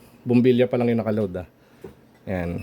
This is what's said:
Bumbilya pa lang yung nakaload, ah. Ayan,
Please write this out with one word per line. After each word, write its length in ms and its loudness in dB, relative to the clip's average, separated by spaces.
Bumbilya 480 4
pa 80 -2
lang 160 0
yung 80 0
nakaload, 320 -2
ah. 160 -10
Ayan, 340 -4